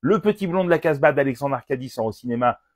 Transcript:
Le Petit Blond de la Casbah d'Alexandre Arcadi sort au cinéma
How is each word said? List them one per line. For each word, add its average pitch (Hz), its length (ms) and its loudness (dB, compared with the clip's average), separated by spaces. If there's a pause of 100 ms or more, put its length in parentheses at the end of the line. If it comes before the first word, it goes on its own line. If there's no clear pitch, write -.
Le 175 180 2
Petit 202 280 -2
Blond 185 160 -2
de 175 80 -2
la 165 80 4
Casbah 151 320 2
d'Alexandre 139 440 -2
Arcadi 127 340 -8
sort 113 160 -4
au 110 60 -2
cinéma 120 480 -2 (160)